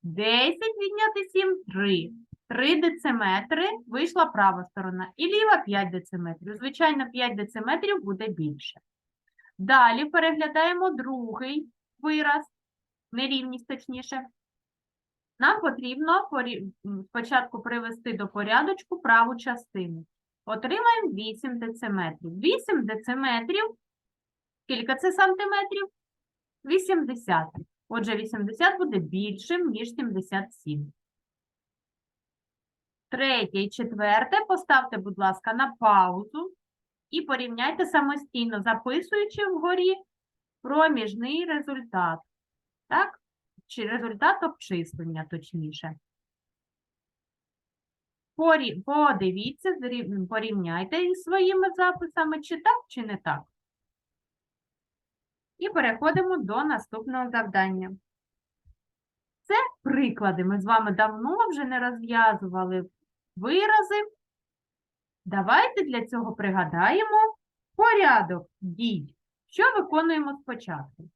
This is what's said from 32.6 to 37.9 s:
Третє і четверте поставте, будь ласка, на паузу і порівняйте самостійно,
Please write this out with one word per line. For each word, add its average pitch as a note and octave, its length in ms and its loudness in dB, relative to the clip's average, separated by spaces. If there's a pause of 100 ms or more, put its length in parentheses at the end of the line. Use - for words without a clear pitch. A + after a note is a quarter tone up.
Третє B3 500 0
і G3+ 120 -2
четверте A3 800 0
поставте, C4 480 2
будь F#3+ 220 -8
ласка, F#3+ 340 0
на B3 280 -2
паузу G#3+ 720 4 (560)
і D#4+ 120 -2
порівняйте B3+ 640 -2
самостійно, C4+ 760 0